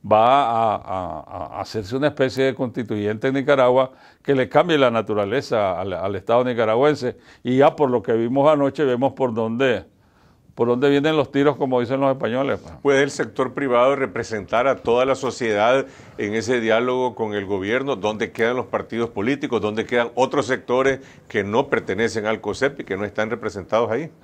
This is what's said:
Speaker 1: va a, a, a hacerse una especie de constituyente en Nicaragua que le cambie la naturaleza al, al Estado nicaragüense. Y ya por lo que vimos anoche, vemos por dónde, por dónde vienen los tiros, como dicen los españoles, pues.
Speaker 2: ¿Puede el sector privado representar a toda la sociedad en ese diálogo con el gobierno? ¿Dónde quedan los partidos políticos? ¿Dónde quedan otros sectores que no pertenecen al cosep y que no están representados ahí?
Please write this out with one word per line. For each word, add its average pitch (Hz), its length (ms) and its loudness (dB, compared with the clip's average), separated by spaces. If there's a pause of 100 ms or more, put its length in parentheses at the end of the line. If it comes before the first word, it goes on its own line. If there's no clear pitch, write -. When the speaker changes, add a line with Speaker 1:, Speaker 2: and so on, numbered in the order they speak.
Speaker 1:
va 117 440 4
a, 113 320 0
a, 87 800 -10
a 101 40 -8
hacerse 104 360 -8
una 139 100 0
especie 135 380 0
de 135 100 0
constituyente 110 760 -4
en 131 60 0
Nicaragua 131 560 4 (320)
que 139 140 2
le 127 120 0
cambie 156 300 4
la 131 120 6
naturaleza 104 920 0
al, 95 120 -6
al 92 220 -4
Estado 113 300 2
nicaragüense. 120 720 0 (260)
Y 127 160 0
ya 143 160 6
por 143 160 0
lo 120 120 0
que 123 100 -2
vimos 120 360 2
anoche, 143 360 2
vemos 127 280 0
por 127 220 -2
dónde, 113 500 0 (680)
por 120 140 0
dónde 127 200 2
vienen 143 300 2
los 139 120 0
tiros, 139 260 2
como 127 240 0
dicen 127 200 -2
los 139 100 2
españoles, 127 520 -2
pues. 80 200 -20
Speaker 2:
¿Puede 139 200 4
el 139 80 0
sector 127 420 -4
privado 127 420 2
representar 113 720 -2
a 131 100 2
toda 120 280 2
la 135 100 2
sociedad 120 720 0 (340)
en 107 160 -4
ese 117 260 -2
diálogo 120 540 0
con 107 200 -6
el 101 100 -4
gobierno? 107 520 -2
¿Dónde 107 360 -4
quedan 117 240 -2
los 120 100 -6
partidos 113 440 -6
políticos? 120 500 -2
¿Dónde 107 240 -4
quedan 120 300 0
otros 127 320 0
sectores 131 540 0 (280)
que 101 160 -2
no 117 240 0
pertenecen 107 560 -2
al 107 160 -2
cosep 131 400 -4
y 123 40 -12
que 95 120 -6
no 101 80 -6
están 107 240 -4
representados 107 600 -4
ahí? 147 200 -4 (140)